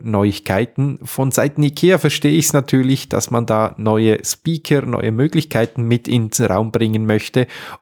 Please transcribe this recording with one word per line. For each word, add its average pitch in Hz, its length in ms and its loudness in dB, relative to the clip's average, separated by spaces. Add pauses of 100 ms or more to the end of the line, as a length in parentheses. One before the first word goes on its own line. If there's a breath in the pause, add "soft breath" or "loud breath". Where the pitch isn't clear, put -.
Neuigkeiten. 107 1000 -2
Von 135 280 -2
Seiten 147 320 0
ikea 175 340 2
verstehe 151 400 0
ich's 151 140 2
natürlich, 131 560 0
dass - 240 -4
man 120 140 0
da 110 320 0
neue 110 480 2
Speaker, 156 560 -2
neue 117 320 -2
Möglichkeiten 123 720 0
mit 117 260 0
ins 120 320 0
Raum 107 320 0
bringen 110 320 0
möchte, 107 420 0 (340 loud breath)